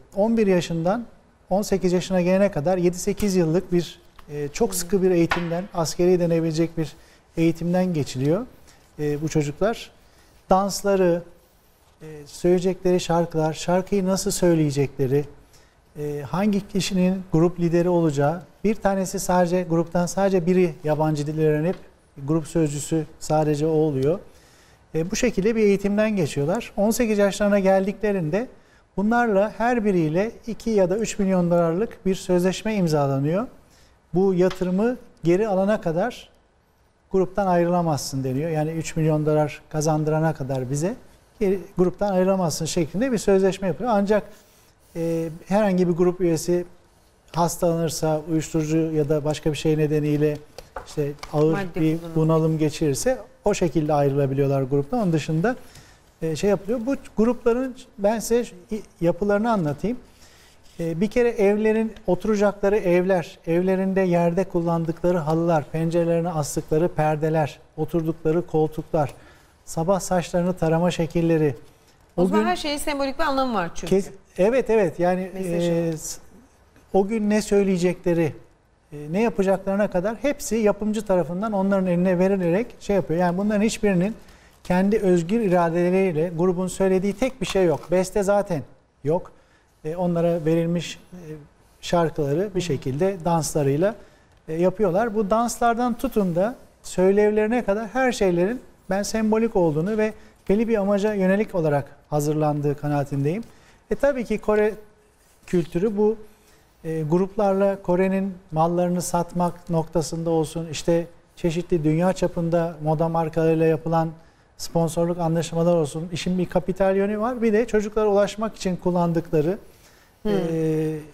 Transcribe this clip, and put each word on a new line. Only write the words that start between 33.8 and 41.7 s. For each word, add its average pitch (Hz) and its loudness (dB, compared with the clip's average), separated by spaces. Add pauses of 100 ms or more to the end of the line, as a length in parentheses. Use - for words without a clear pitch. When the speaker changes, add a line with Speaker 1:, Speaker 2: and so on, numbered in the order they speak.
Speaker 1:
"Bu 190 2
yatırımı 185 0 (280)
geri 185 2
alana 196 2
kadar 175 -4 (840)
gruptan 190 0
ayrılamazsın." 170 2
deniyor. 135 -2
Yani 156 -2
üç 165 -6
milyon 156 2
dolar 151 0
kazandırana 156 0
kadar 131 -6
bize 160 -2 (460)
geri, 196 2 (200)